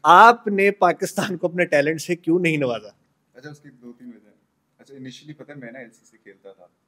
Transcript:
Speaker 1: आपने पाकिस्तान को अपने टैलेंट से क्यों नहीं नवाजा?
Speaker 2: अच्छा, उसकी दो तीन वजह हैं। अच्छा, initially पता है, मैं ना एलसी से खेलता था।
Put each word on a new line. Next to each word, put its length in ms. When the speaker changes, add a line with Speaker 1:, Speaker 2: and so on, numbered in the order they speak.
Speaker 1:
आपने 640
पाकिस्तान 640
को 100
अपने 180
टैलेंट 340
से 160
क्यों 240
नहीं 180
नवाजा? 380
Speaker 2:
अच्छा, 140
उसकी 200
दो 220
तीन 180
वजह 180
हैं। 80
अच्छा, 160
initially 380
पता 200
है, 60
मैं 120
ना 80
एलसी 260
से 120
खेलता 360
था। 160